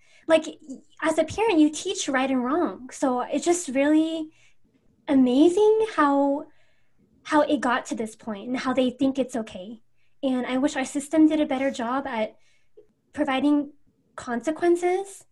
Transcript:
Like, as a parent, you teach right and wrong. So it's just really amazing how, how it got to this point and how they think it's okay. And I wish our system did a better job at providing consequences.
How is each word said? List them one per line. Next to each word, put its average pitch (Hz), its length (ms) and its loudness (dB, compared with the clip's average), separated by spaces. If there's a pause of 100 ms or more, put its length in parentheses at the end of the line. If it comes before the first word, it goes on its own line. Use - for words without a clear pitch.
(260)
Like, 311 180 4 (560)
as 311 160 0
a 330 60 4
parent, 392 360 0
you 302 120 6
teach - 360 -8
right 262 220 0
and 262 140 0
wrong. 254 480 -4
So 247 300 -2
it's 294 240 -4
just 349 240 0
really 311 600 0 (800)
amazing 349 880 4
how, 285 500 2 (800)
how - 180 2
it 285 200 0
got 247 260 -2
to 269 80 -8
this 220 200 -8
point 214 320 -12
and 254 120 -4
how 262 140 -2
they 254 180 0
think 262 260 -2
it's 254 180 -4
okay. 220 460 -10 (400)
And 254 240 -2
I 254 120 -4
wish 285 180 0
our 269 100 -4
system 311 420 2
did 311 120 0
a 302 80 0
better 269 240 -2
job 254 340 -4
at 220 300 -6 (800)
providing 285 580 0 (440)
consequences. 349 1160 -2